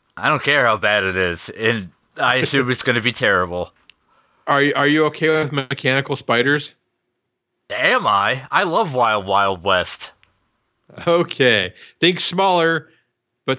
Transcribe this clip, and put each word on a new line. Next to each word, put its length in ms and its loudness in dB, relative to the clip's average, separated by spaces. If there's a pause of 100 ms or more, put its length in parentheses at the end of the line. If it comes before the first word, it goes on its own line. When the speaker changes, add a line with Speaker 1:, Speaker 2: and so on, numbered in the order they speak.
(160)
Speaker 1:
I 120 -2
don't 160 0
care 220 2
how 100 2
bad 260 2
it 140 -2
is, 220 0 (180)
and 340 -4 (260)
I 220 0
assume 320 0
it's 120 -4
gonna 200 0
be 100 0
terrible. 580 -2 (760)
Speaker 2:
Are, 160 2 (140)
are 100 2
you 200 4
okay 220 -2
with 240 0
mechanical 640 -2
spiders? 460 0 (1080)
Speaker 1:
Am 360 -2
I? 440 0
I 140 0
love 280 -2
Wild 340 0
Wild 380 0
West. 240 2 (1200)
Speaker 2:
Okay. 640 2 (260)
Think 200 2 (120)
smaller, 580 0 (580)
but 120 -2